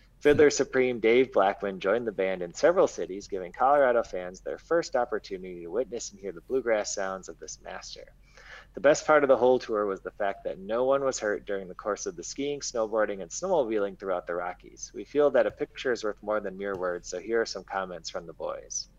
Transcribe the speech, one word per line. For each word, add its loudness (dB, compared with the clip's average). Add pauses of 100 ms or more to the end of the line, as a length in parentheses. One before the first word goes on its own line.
(180)
Fiddler 6
Supreme 0
Dave 6
Blackman 2
joined 0
the -4
band -2
in -8
several 4
cities, -8
giving -8
Colorado 4
fans -8
their -8
first -2
opportunity -4
to -12
witness -4
and -20
hear -8
the -14
bluegrass -2
sounds -6
of -16
this -16
master. -14 (680)
The -10
best 4
part 6
of 0
the 8
whole 6
tour 0
was -4
the -10
fact -4
that -6
no -2
one 2
was -2
hurt -2
during -6
the -14
course -6
of -6
the -12
skiing, -6
snowboarding, -2
and -12
snowmobiling 0
throughout -4
the -6
Rockies. -10
We -10
feel 2
that 4
a 0
picture -6
is -4
worth -6
more -2
than -10
mere -4
words, -4
so -8
here -2
are 0
some -10
comments -8
from -10
the -16
boys. -8 (100)